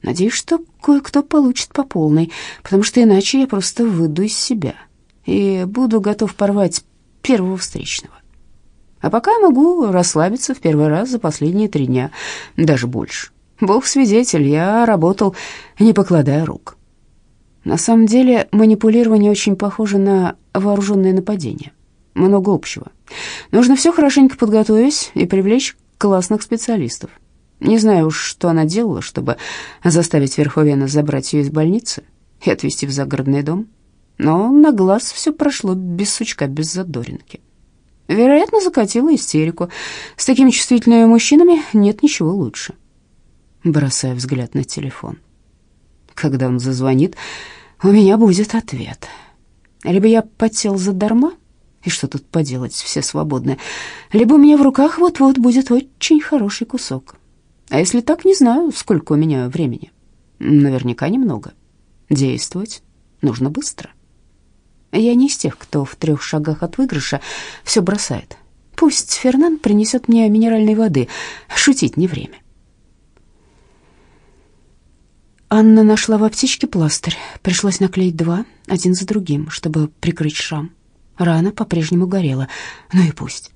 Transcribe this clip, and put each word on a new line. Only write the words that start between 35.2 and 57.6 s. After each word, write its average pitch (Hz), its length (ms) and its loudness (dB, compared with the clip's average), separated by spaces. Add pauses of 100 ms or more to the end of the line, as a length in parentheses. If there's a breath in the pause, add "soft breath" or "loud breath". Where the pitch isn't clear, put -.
прошло 269 400 -2
без 185 400 -4
сучка, - 340 -6
без 156 240 -6
задоринки. 165 680 -10 (680)
Вероятно, 285 540 2
закатила 269 520 0
истерику. 165 560 -2 (460 loud breath)
С - 100 -8
такими 262 260 4
чувствительными 233 540 4
мужчинами 302 580 6 (100)
нет 208 300 2
ничего 180 280 0
лучше. 165 440 -6 (880)
Бросаю 139 520 -2
взгляд 123 380 -6
на 139 100 -2
телефон. - 540 -12 (960)
Когда 131 340 -4
он 123 120 -2
зазвонит, 131 560 0 (680 loud breath)
у 190 60 4
меня 202 280 6
будет 214 380 2
ответ. - 520 -8 (760 loud breath)
Либо 196 240 2
я 226 140 4
подсел 220 560 -4
задарма, 208 560 0 (500)
и 180 60 -6
что - 180 -6
тут 139 180 -10
поделать, 127 480 -6
все - 280 -8
свободны, 139 560 -4 (560 loud breath)
либо 226 220 4
у - 20 8
меня 294 200 8
в 277 40 4
руках 277 380 2
вот-вот 277 380 2
будет 247 340 2
очень 269 500 0
хороший 233 440 -4
кусок. - 500 -10 (540)